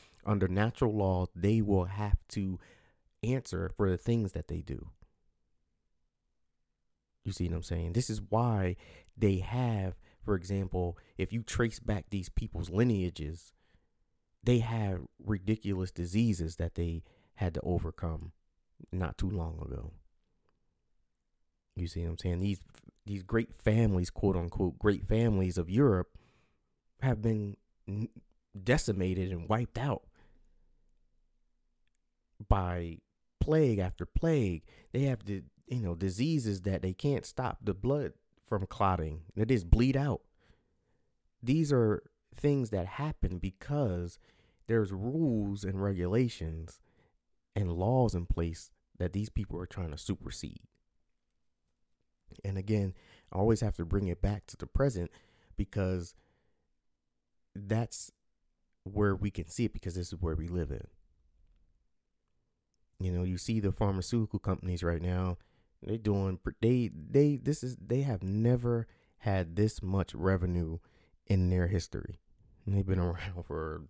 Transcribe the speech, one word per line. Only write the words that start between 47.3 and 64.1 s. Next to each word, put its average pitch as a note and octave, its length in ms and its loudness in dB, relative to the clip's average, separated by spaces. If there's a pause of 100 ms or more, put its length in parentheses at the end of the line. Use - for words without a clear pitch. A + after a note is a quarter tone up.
and F#2+ 160 0
laws G#2 440 2
in F2 100 -2
place E2+ 460 -2 (260)
that F2 160 -2
these G#2 160 -2
people F2+ 300 -6
are F2+ 60 -6
trying F2 260 -6
to D2+ 60 -8
supersede. - 640 -6 (1800)
And G2 140 -2
again, G2 360 0 (400)
I - 40 -2
always G#2+ 240 4
have G#2+ 160 0
to E2+ 80 -4
bring G2 220 0
it F2 140 -2
back G2+ 260 0
to - 100 -12
the - 100 -10
present A2 440 0 (460)
because F#2 560 -2 (1400)
that's G#2+ 560 -2 (720)
where G2+ 320 2
we G2+ 160 -2
can E2 160 -6
see - 180 0
it, - 80 -2
because F2 220 -8
this F2+ 180 -4
is F2 80 -8
where E2 140 0
we E2 120 -4
live E2+ 240 -2
in. - 160 -8 (2000)
You F#2 120 -2
know, F2+ 120 0
you F2+ 140 -2
see A2 220 -2
the G2 120 2
pharmaceutical G2+ 680 0